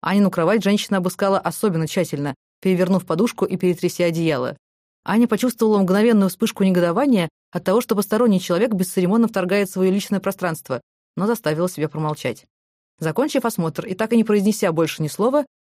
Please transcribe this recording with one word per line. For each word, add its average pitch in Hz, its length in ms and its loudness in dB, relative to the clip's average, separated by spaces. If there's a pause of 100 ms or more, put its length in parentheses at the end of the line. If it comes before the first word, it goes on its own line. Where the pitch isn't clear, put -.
Анину 196 300 2
кровать 185 320 0
женщина 202 340 0
обыскала 190 400 0
особенно 165 500 -2
тщательно, 143 460 -4 (260)
перевернув 185 460 0
подушку 185 400 0
и 185 100 -4
перетряся 175 500 -2
одеяло. 151 520 -2 (480)
Аня 226 220 2
почувствовала 220 500 0
мгновенную 196 520 4
вспышку - 340 -2
негодования 180 680 2 (220)
от 170 120 -6
того, 208 180 2
что 233 140 -2
посторонний 214 440 2
человек 196 340 0
бесцеремонно 190 540 0
вторгает 196 420 0
в - 40 -14
свое 190 180 2
личное 196 280 -2
пространство, 165 600 -6 (340)
но 185 120 -2
заставила 175 420 -2
себя 151 180 -4
промолчать. 151 580 -6 (540)
Закончив 240 460 -2
осмотр 170 400 -4
и 185 100 -8
так 220 180 -2
и 233 40 4
не 226 60 4
произнеся 208 480 2
больше 160 300 -2
ни 156 60 -2
слова, 262 380 0 (160)